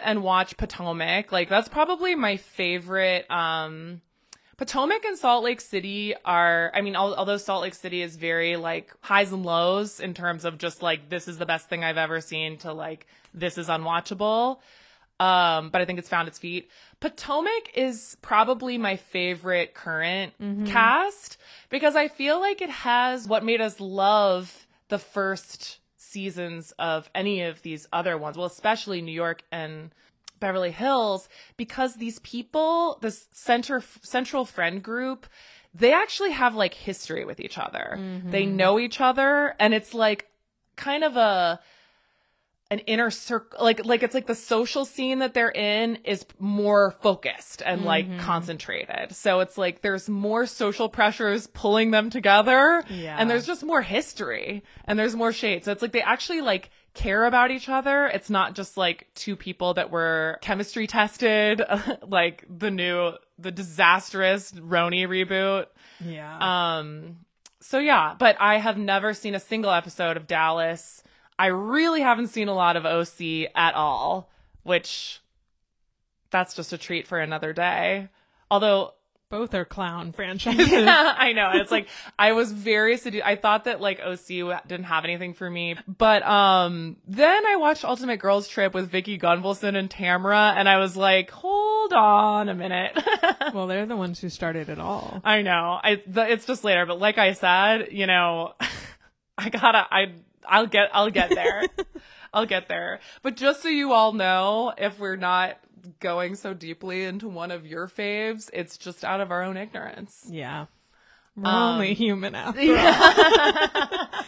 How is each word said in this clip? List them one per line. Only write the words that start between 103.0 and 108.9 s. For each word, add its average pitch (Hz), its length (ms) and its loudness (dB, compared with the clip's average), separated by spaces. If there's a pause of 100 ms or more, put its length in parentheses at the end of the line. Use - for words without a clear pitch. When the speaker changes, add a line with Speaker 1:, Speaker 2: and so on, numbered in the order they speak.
Speaker 1:
But 262 160 -4
just 277 240 2
so 330 80 -4
you 285 240 2
all 220 180 6
know, 202 640 0
if 202 220 -4
we're 190 160 -6
not 180 420 0 (440)
going 180 340 -4
so 196 180 -10
deeply 180 520 -8
into 202 240 -8
one 175 220 -10
of 165 140 -10
your 165 220 -10
faves, 214 640 -6
it's 170 260 -8
just - 280 -12